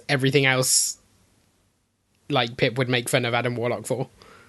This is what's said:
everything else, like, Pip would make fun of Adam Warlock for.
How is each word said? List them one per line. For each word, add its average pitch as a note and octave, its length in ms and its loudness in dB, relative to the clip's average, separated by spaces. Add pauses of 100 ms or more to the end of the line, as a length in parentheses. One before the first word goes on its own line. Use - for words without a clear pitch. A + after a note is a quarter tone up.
everything C#3 380 2
else, C3 520 0 (1300)
like, A#2+ 260 0
Pip B2+ 220 0
would C3 100 0
make A#2+ 220 -2
fun B2 160 2
of A#2 80 -2
Adam A#2+ 220 0
Warlock A2+ 300 -4
for. C3 220 -4 (420)